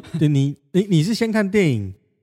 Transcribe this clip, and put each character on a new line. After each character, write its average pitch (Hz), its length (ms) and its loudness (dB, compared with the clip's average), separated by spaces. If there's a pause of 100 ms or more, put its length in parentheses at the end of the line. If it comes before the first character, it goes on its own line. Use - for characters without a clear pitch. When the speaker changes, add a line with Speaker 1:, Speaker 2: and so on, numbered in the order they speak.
Speaker 1:
<laughs> - 140 -12
Speaker 2:
对， 151 100 2
你， 143 280 0 (160)
你， 180 160 2
你 165 140 2
是 208 100 -2
先 226 180 -2
看 208 200 0
电 190 200 2
影？ 101 220 -4 (300)